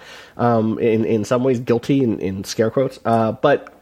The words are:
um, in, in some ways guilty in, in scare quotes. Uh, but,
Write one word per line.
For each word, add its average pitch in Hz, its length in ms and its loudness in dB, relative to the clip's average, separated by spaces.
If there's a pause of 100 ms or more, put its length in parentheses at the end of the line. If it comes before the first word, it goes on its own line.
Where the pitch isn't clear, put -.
(380)
um, 113 420 2
in, 107 260 2
in 107 200 0
some 127 180 0
ways 131 160 2
guilty 123 440 0
in, 107 160 0
in 95 260 -6
scare 110 260 -2
quotes. 131 320 -2
Uh, 113 300 0
but, - 480 0